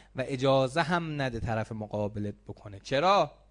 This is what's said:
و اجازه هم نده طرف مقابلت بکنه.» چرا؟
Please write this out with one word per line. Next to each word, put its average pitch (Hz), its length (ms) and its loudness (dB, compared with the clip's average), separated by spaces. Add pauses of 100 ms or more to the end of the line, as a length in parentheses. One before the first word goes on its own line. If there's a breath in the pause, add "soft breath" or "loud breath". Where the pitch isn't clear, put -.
(160 loud breath)
و 131 120 -4
اجازه 135 540 2
هم 160 400 -2
نده 120 180 -2
طرف 110 320 -2
مقابلت 104 640 -4 (120)
بکنه.» 101 320 -16
چرا؟ 160 520 2 (200)